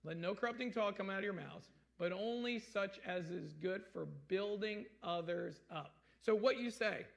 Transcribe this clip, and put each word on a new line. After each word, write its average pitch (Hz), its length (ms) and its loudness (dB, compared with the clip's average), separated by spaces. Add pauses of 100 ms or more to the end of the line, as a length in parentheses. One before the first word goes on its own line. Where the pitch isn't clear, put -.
"Let 160 120 -6
no 175 180 0
corrupting 240 380 0
talk 202 240 2
come 196 140 -2
out 190 80 0
of 196 60 0
your 202 80 0
mouths, 160 400 -8 (240)
but 175 160 2
only 233 460 0
such 196 420 -2
as 175 300 -2
is 156 240 -4
good 185 320 -2
for - 180 -6
building 202 840 -2 (160)
others 170 680 0
up." 156 280 -8 (220)
So 220 140 6
what 240 240 6
you 240 120 0
say 214 360 0 (100)